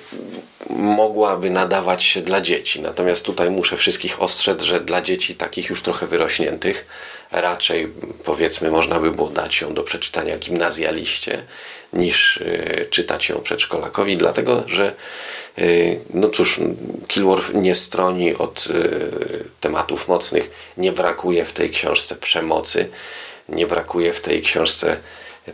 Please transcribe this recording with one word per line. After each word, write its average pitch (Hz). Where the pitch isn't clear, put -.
mogłaby 104
nadawać 92
się -
dla 95
dzieci. 85
Natomiast 87
tutaj 90
muszę 90
wszystkich -
ostrzec, 90
że 87
dla 90
dzieci 92
takich -
już 90
trochę 85
wyrośniętych 80
raczej, 87
powiedzmy, 80
można 80
by 80
było 76
dać 76
ją 76
do 78
przeczytania 80
gimnazjaliście, 82
niż, -
e, 85
czytać -
ją 73
przedszkolakowi, 85
dlatego 120
że, 98
e, 87
no 101
cóż, -
Kilworth 95
nie 92
stroni 90
od, -
e, -
tematów 78
mocnych, -
nie 92
brakuje 87
w -
tej 80
książce -
przemocy, 80
nie 85
brakuje 85
w -
tej 80
książce 80